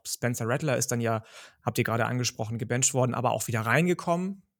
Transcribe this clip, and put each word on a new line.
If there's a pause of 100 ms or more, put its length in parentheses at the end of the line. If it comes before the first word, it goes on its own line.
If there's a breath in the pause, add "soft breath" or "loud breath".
Spencer
Rattler
ist
dann
ja, (400 loud breath)
habt
ihr
gerade
angesprochen,
gebencht
worden,
aber
auch
wieder
reingekommen (180)